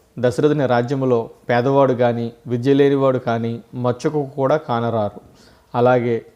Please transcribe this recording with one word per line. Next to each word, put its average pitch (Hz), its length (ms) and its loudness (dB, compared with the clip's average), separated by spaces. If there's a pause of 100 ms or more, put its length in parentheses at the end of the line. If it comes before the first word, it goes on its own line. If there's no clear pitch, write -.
(200)
దశరథుని 143 460 0
రాజ్యములో 123 640 0 (200)
పేదవాడు 131 440 2
గాని, 117 380 -2 (160)
విద్య 123 260 0
లేనివాడు 139 440 2
కానీ 117 440 -4 (120)
మచ్చుకు 131 640 -4
కూడా 139 220 0
కానరారు. 117 640 -4 (540)
అలాగే 120 500 2 (100)